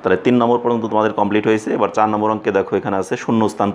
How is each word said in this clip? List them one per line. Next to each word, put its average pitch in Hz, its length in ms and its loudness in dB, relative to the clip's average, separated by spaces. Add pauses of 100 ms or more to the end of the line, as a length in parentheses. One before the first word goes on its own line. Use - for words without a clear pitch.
তাহলে 92 140 2
তিন 123 200 2
নম্বর 120 220 2
পর্যন্ত 120 280 -2
তোমাদের 107 260 0
complete 104 340 0
হয়েছে। 110 280 0
এবার 101 140 0
চার 107 200 0
নম্বর 107 220 0
অঙ্কে 110 200 -2
দেখো 98 260 0
এখানে 95 200 -2
আছে 98 200 -4
শূন্যস্থান 107 580 0